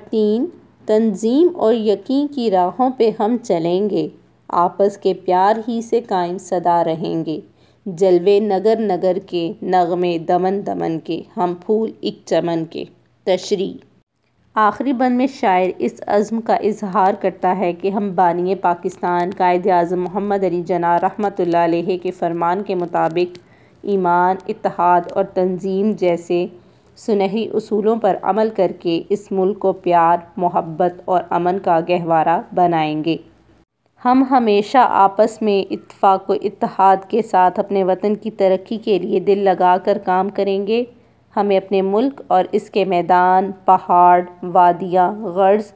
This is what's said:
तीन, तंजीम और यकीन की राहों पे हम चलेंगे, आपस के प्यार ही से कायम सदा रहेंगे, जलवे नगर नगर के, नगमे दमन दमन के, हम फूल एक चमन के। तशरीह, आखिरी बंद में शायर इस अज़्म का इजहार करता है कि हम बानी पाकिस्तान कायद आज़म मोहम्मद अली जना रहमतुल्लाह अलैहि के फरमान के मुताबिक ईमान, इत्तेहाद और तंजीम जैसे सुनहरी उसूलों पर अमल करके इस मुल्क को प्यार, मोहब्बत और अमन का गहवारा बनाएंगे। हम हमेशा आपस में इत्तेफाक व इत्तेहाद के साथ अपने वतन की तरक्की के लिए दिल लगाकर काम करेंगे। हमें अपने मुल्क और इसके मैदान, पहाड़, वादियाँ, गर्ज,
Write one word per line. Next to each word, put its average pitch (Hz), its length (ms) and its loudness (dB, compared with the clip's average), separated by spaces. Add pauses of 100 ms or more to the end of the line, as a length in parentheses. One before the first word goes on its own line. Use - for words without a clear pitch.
तीन, 220 380 0 (440)
तंजीम 226 600 2
और 233 240 2
यकीन 226 540 0
की 247 220 -4
राहों 185 420 2
पे 233 200 0
हम 220 260 -2
चलेंगे, 175 720 -2 (400)
आपस 180 480 0
के 190 160 0
प्यार 185 520 0
ही 233 160 -4
से 233 200 -2
कायम 180 380 -4
सदा 175 420 0
रहेंगे, 160 600 -4 (440)
जलवे 185 560 2
नगर 214 400 0
नगर 185 380 0
के, 170 280 -6 (160)
नगमे 180 560 0
दमन 180 420 0
दमन 170 440 -6
के, 165 180 -6 (100)
हम 180 280 -4
फूल 220 300 -2 (100)
एक 208 240 -8
चमन 165 400 -2
के। - 200 -10 (400)
तशरीह, 190 480 -2 (840)
आखिरी 214 380 0
बंद 247 240 0
में 254 100 2
शायर 185 520 0
इस 233 220 -6
अज़्म 214 400 -2
का 220 220 0
इजहार 208 540 0
करता 185 360 -2
है 185 200 -2
कि 185 160 -6
हम 202 220 -4
बानी 175 480 0
पाकिस्तान 175 720 -2
कायद 180 360 0
आज़म 175 300 2
मोहम्मद 196 440 -4
अली 175 200 -2
जना 175 340 0
रहमतुल्लाह 185 680 -2
अलैहि 170 340 -2
के 185 140 -6
फरमान 170 500 -2
के 202 140 -6
मुताबिक 175 580 -2 (500)
ईमान, 185 540 0 (100)
इत्तेहाद 175 640 0
और 196 160 -2
तंजीम 190 680 -2
जैसे 175 520 -2 (500)
सुनहरी 202 500 -2
उसूलों 214 500 -2
पर 202 160 2 (100)
अमल 214 260 0
करके 175 460 -2 (160)
इस 208 200 -4
मुल्क 190 260 0
को 190 160 0
प्यार, 170 520 2 (120)
मोहब्बत 175 680 -2
और 175 240 -2
अमन 175 280 -2
का 175 220 0
गहवारा 170 600 0 (120)
बनाएंगे। 160 640 0 (840)
हम 254 240 4
हमेशा 233 560 4
आपस 208 600 2
में 202 180 2
इत्तेफाक 190 680 -2
व 190 120 0
इत्तेहाद 190 640 2
के 220 180 -2
साथ 185 340 2
अपने 202 260 0
वतन 185 320 0
की 208 160 -10
तरक्की 190 460 0
के 214 200 0
लिए 185 240 -2
दिल 196 200 2
लगाकर 190 640 2
काम 190 260 0
करेंगे। 202 560 -2 (480)
हमें 202 220 2
अपने 190 260 0
मुल्क 220 480 -2
और 185 240 2
इसके 208 300 -2
मैदान, 185 680 2 (140)
पहाड़, 180 580 6 (220)
वादियाँ, 180 640 2 (140)
गर्ज, 196 500 2